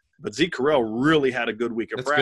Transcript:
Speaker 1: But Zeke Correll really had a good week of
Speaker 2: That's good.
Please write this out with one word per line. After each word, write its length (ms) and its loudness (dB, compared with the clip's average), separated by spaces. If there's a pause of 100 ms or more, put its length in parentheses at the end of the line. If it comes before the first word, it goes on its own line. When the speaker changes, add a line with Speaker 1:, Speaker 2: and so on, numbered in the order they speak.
(200)
Speaker 1:
But 120 -8
Zeke 220 -2
Correll 300 2 (200)
really 280 4
had 160 -4
a 40 -4
good 200 -4
week 200 -4
of 60 0
Speaker 2:
That's 120 -2
good. 120 2